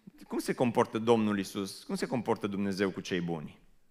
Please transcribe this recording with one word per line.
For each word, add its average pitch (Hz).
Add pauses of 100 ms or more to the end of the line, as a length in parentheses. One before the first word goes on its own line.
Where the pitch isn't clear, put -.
(280)
Cum 247
se 202
comportă 120
Domnul 110
Iisus? 95
Cum -
se -
comportă 113
Dumnezeu 98
cu 90
cei 87
buni? 82 (320)